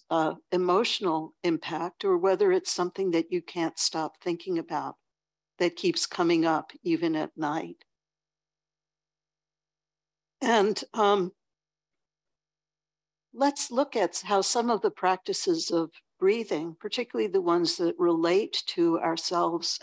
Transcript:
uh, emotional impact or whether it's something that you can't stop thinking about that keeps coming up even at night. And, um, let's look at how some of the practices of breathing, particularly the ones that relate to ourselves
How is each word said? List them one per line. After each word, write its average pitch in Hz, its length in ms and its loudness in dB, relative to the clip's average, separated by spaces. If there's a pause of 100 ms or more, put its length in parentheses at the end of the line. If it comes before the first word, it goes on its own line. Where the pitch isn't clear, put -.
uh, 160 260 0 (180)
emotional 180 880 0
impact 165 640 -4
or 190 120 2
whether 190 360 2
it's 185 180 0
something 180 400 -2
that 165 220 0
you 175 100 -2
can't 165 340 -6
stop - 460 -4
thinking 170 340 -4
about 147 380 -6 (640)
that 175 160 0
keeps 170 320 -2
coming 170 380 2
up 156 260 0 (140)
even 165 320 0
at 156 200 -6
night. 156 420 -6 (2500)
And, 220 400 2 (140)
um, 202 380 2 (2000)
let's 277 380 0
look 277 240 0
at 185 240 0
how 190 220 0
some 233 280 0
of 214 100 0
the 208 120 0
practices 185 800 -2
of 165 180 0 (280)
breathing, 180 600 0
particularly 220 500 -4
the 190 120 2
ones 170 360 2
that 170 220 -2
relate 170 680 2
to 170 340 2
ourselves 165 840 -2